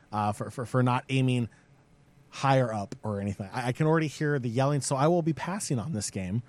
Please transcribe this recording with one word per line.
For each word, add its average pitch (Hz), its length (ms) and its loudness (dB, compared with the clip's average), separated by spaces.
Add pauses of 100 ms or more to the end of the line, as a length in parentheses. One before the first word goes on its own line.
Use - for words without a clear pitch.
(100)
uh, 104 220 0
for, 107 180 -8
for, 123 140 -8
for 127 180 2
not 123 260 2
aiming 127 400 2 (840)
higher 131 420 2
up 104 300 -6
or 104 180 -4
anything. 98 320 -4
I, 120 160 -2
I 127 40 0
can 156 140 0
already 160 200 4
hear 147 320 -2
the 123 100 -4
yelling, 131 320 2
so 139 160 -2
I 139 120 4
will 175 140 4
be 160 100 0
passing 170 460 -4
on 151 140 -4
this 104 180 -4
game 98 380 -2